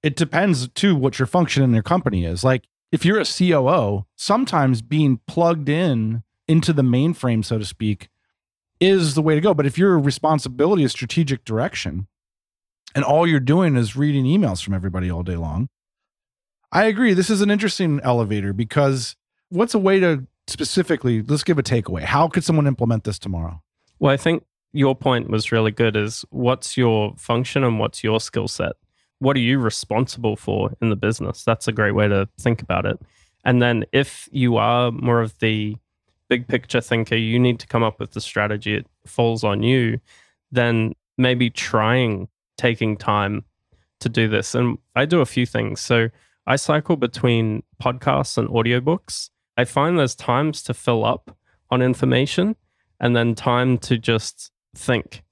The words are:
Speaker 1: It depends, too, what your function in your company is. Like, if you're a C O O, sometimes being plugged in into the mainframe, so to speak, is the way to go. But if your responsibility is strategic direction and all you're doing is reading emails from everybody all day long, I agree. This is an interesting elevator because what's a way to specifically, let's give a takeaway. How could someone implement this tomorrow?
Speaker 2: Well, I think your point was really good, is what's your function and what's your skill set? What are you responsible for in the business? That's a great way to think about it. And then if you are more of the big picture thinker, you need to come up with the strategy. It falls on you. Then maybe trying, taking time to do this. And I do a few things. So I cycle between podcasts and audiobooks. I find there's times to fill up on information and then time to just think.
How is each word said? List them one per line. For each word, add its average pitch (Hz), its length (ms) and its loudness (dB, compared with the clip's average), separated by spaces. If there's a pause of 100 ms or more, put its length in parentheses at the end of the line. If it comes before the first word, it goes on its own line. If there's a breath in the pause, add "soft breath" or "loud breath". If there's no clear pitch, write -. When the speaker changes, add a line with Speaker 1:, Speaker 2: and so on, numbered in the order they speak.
Speaker 1:
It 151 140 -2
depends, 160 540 0
too, 196 260 2
what 131 240 -2
your 131 60 2
function 151 380 2
in 123 100 4
your 113 100 2
company 107 420 0
is. 87 180 -6
Like, 131 240 2 (240)
if - 120 -2
you're 202 160 4
a 151 60 0
C 180 280 0
O 135 140 2
O, 104 380 0 (100)
sometimes 151 680 0
being 143 460 2
plugged 165 420 0
in 117 540 -2 (240)
into 160 260 2
the 143 100 4
mainframe, 127 600 2
so 113 140 -2
to 107 80 -4
speak, 104 440 -6 (720)
is 180 340 4
the 156 80 0
way 156 140 4
to 156 60 2
go. 180 120 2
But 147 120 2
if 135 120 -2
your 180 220 4
responsibility 143 840 0
is 123 80 0
strategic 135 520 -2
direction 110 640 -6 (880)
and 139 80 0
all 160 240 4
you're 156 120 4
doing 151 360 2
is 113 200 -2
reading 139 300 0
emails 139 380 0
from 98 100 -4
everybody 92 380 -4
all 85 120 -6
day 90 120 -4
long, 82 340 -4 (1000)
I 196 140 4
agree. 220 280 4
This 180 160 2
is 202 120 2
an 208 100 2
interesting 185 520 0
elevator 107 500 0
because 127 640 -2 (340)
what's 202 240 -2
a 220 60 2
way 190 200 4
to 160 260 2 (220)
specifically, 131 720 0
let's 139 220 -2
give 160 160 2
a 131 40 0
takeaway. 95 400 -2
How 156 240 2
could 175 160 -2
someone 156 240 2
implement 117 360 0
this 104 160 -6
tomorrow? 85 420 -8 (380)
Speaker 2:
Well, 143 140 4
I 139 40 2
think 165 260 0 (300)
your 135 220 2
point 123 340 0
was 107 220 -2
really 110 200 2
good, 110 240 2
is 107 340 -4
what's 127 480 -2
your 110 400 2
function 127 460 -2
and 113 160 0
what's 110 240 -4
your 110 160 0
skill 104 280 -6
set? - 260 -6 (460)
What 139 160 2
are 131 60 0
you 127 180 2
responsible 113 760 -2
for 98 460 -4
in 113 80 2
the 104 60 2
business? - 480 -4
That's - 240 0
a 117 40 -2
great 107 220 0
way 104 140 2
to 101 300 0
think 117 240 -2
about - 240 -4
it. 101 140 -4 (440 soft breath)
And 123 180 4
then 117 300 0
if - 400 -2
you 123 260 2
are 120 340 2
more 120 300 0
of 110 180 -6
the 107 380 -2 (520)
big 123 180 -2
picture 123 340 -2
thinker, 113 340 -2
you 113 240 0
need 123 220 2
to - 60 -20
come 117 140 -6
up 110 180 -2
with 104 120 -10
the 107 100 -8
strategy. 104 540 -4
It 104 100 -6 (200)
falls 117 380 -2
on 107 200 0
you. 120 360 0 (520 soft breath)
Then 117 420 0 (240)
maybe 123 320 2
trying, 110 800 0 (300)
taking 113 400 -2
time 104 480 -2 (560)
to - 80 -4
do 113 180 0
this. 107 260 -2
And 120 240 0 (180)
I 131 100 2
do 165 160 2
a 127 40 2
few 123 200 -2
things. 110 360 -4
So 117 280 2 (360)
I 135 120 2
cycle 151 380 0
between 117 680 -2 (180)
podcasts 135 560 -2
and 113 120 -2
audiobooks. 123 840 -2 (260)
I 123 80 2
find 160 320 0
there's 135 160 2
times 143 500 -2
to 127 120 -8
fill 113 280 0
up - 320 -4 (360)
on 127 100 2
information 131 760 0 (440)
and 120 160 0
then 117 180 2
time 123 460 0
to - 180 -2
just - 540 -4 (240)
think. - 560 -6